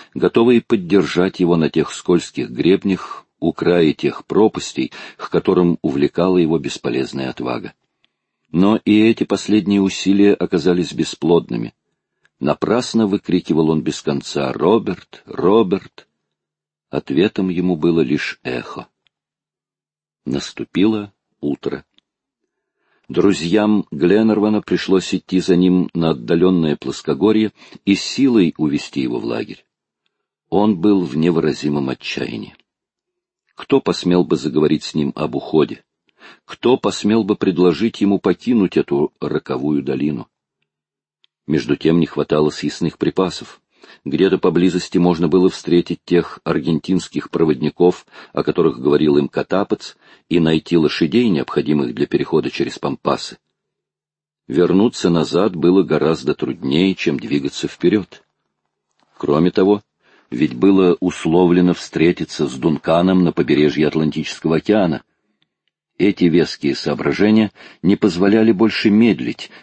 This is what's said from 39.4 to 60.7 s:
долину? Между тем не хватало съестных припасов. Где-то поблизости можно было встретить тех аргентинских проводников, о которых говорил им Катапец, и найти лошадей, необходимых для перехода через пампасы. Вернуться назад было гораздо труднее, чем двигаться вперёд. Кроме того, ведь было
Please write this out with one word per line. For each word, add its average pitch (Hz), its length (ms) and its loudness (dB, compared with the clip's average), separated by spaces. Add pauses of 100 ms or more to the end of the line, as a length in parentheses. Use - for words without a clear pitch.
долину? 69 440 -4 (1200)
Между 73 280 -2
тем 82 240 2
не 80 80 2
хватало 76 420 0
съестных - 480 -6
припасов. - 640 -4 (420)
Где-то 90 360 0
поблизости 90 580 0
можно 87 300 2
было 90 220 4
встретить 85 540 -2
тех - 400 -2
аргентинских 80 840 -4
проводников, 76 800 -2 (260)
о 76 100 -4
которых 78 360 -2
говорил 71 380 2
им 69 100 2
Катапец, - 680 -6 (320)
и 85 120 0
найти 80 360 0
лошадей, 85 540 0
необходимых 71 640 -2
для 71 140 -4
перехода - 420 -2
через - 300 -6
пампасы. - 580 -6 (1120)
Вернуться 87 640 2
назад 85 440 0
было 87 280 4
гораздо 76 500 0
труднее, 67 600 -2
чем 71 240 -2
двигаться 69 480 -4
вперёд. - 560 -2 (920)
Кроме 78 340 2
того, 104 320 2 (480)
ведь 64 240 -2
было 95 440 4